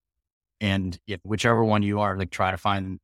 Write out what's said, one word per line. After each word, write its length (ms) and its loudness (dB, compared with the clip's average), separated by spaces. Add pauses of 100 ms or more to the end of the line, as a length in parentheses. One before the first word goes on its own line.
(600)
and 440 0
if 180 -8
whichever 420 2
one 180 4
you 160 0
are, 180 0
like, 140 -4
try 200 0
to 60 -4
find 460 -4